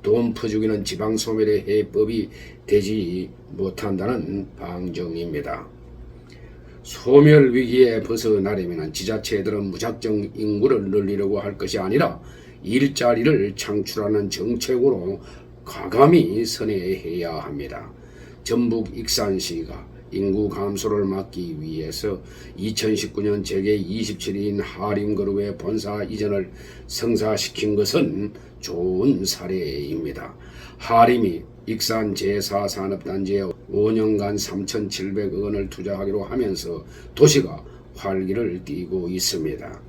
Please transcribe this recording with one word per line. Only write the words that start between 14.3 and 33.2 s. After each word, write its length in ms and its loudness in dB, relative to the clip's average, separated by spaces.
과감히 800 6
선회해야 920 -4
합니다. 540 -10
전북 540 0
익산시가 960 -4
인구 360 0
감소를 580 -2
막기 540 -6
위해서 640 -6
이천십구 680 -2
년 200 0
재계 320 2
이십칠 600 -4
인 240 -2
하림그룹의 1000 -2
본사 460 -4
이전을 480 -2
성사시킨 880 0
것은 580 0
좋은 680 0
사례입니다. 1120 -6
하림이 640 6
익산 480 -2
제사 540 0
산업단지에 760 -2